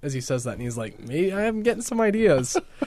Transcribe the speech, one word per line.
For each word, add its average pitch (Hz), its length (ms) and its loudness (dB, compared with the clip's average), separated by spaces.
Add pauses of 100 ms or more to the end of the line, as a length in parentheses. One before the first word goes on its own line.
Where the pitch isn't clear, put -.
as 143 100 -6
he 131 80 -4
says 123 240 -2
that, 120 100 -6
and 117 80 -10
he's 123 140 -4
like, 110 220 -8
"Maybe 165 340 0
I 202 120 -2
am 220 180 0
getting 226 200 0
some 226 180 -2
ideas." 202 560 4 (300)